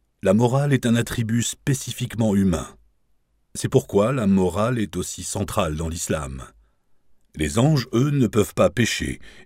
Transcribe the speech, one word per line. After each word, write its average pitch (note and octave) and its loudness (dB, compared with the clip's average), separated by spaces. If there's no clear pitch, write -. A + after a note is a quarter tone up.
la F#2+ 4
morale C3 4
est B2 2
un A#2 4
attribut A2+ 0
spécifiquement - -2
humain. F#2 0
C'est - -4
pourquoi G2+ 2
la B2 0
morale G2 2
est G2+ -6
aussi F2+ -8
centrale F#2 -4
dans E2 -6
l'islam. C#2+ -6
Les D2 -2
anges, C#3 2
eux, C3 2
ne C#3 2
peuvent G2+ 0
pas G2 2
pécher - -2